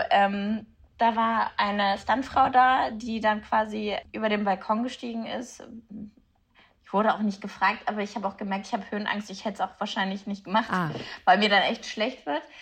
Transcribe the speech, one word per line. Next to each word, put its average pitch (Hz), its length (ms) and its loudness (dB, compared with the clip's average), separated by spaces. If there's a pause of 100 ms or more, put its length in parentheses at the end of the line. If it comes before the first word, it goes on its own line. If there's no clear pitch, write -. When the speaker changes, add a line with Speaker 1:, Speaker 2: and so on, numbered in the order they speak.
(100)
Speaker 1:
ähm, 202 560 2 (320)
da 226 180 2
war 226 400 2
eine 202 420 2
Stuntfrau 262 520 2
da, 262 420 6
die 220 280 -6
dann 214 220 2
quasi 214 540 -2 (160)
über 214 160 -2
den 208 160 0
Balkon 208 400 0
gestiegen 233 420 -8
ist. - 340 -10 (1200)
Ich - 80 -14
wurde 208 220 4
auch - 40 -4
nicht 202 220 -2
gefragt, 202 460 -2
aber 214 160 -2
ich 208 120 -6
hab 208 100 -6
auch 196 120 -6
gemerkt, 196 320 -6
ich - 60 -12
hab 196 180 -6
Höhenangst, 208 360 -4
ich 190 160 -12
hätt's 202 160 -6
auch 190 180 -2
wahrscheinlich 202 500 -4
nicht 202 160 -8
gemacht, 202 260 0
Speaker 2:
Ah. 175 200 0 (340)
Speaker 1:
weil 185 140 8
mir 208 100 4
dann 196 140 6
echt 185 220 -2
schlecht 226 420 -6
wird. 294 160 -2 (200)